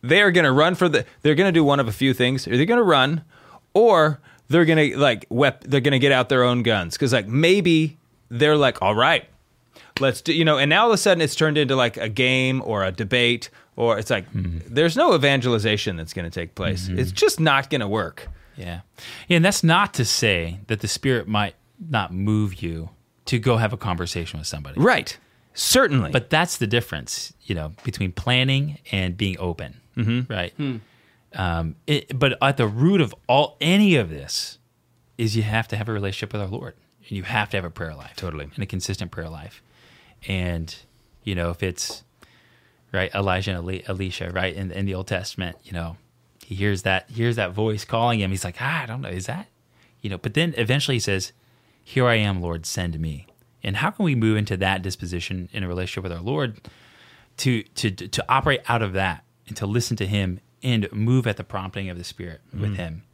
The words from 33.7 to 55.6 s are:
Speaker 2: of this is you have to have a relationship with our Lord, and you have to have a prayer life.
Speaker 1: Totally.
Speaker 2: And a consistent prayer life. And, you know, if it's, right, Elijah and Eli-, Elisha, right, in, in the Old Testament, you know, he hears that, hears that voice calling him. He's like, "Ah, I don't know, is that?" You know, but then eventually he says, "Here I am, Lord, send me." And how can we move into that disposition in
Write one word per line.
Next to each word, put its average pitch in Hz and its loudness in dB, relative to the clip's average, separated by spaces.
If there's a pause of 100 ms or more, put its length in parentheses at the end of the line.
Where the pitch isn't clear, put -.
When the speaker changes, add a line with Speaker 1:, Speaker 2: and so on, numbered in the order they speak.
Speaker 2:
of 104 2
this - -10 (600)
is 110 -2
you 110 0
have 110 -2
to 104 -6
have 110 -6
a 110 -4
relationship 101 -6
with 104 -6
our 98 -6
Lord, - -10 (320)
and - -12
you 98 -8
have 107 -2
to 104 -2
have 92 -4
a 85 -8
prayer 80 -10
life. 69 -20
Speaker 1:
Totally. 76 -10
Speaker 2:
And 95 -6
a - -4
consistent 92 -8
prayer 82 -10
life. 78 -18 (640)
And, 87 -4 (480)
you 98 -4
know, 85 -2
if 85 -6
it's, - -8 (880)
right, 95 -2
Elijah 95 0
and 87 -6
Eli-, 92 -8
Elisha, 92 -6
right, 92 -2
in, 95 -8
in 98 -4
the 95 -4
Old 95 -8
Testament, 90 -6
you - -18
know, 82 -8 (500)
he 104 -12
hears 98 -2
that, 95 0
hears 117 -2
that 95 -2
voice 107 -4
calling 117 0
him. 95 0
He's 95 -4
like, 90 -8
"Ah, 143 -4
I - -10
don't 117 -10
know, 113 -10
is 92 -8
that?" 170 -10 (540)
You 101 -8
know, 92 -8
but - -8
then 165 0
eventually 127 0
he - 0
says, 98 -2 (520)
"Here 127 0
I 117 4
am, 101 0
Lord, 85 -6
send 85 -6
me." 78 -6 (380)
And 101 -4
how 156 0
can 214 -4
we 151 0
move 110 2
into 104 -2
that 95 0
disposition 90 -8
in 104 -6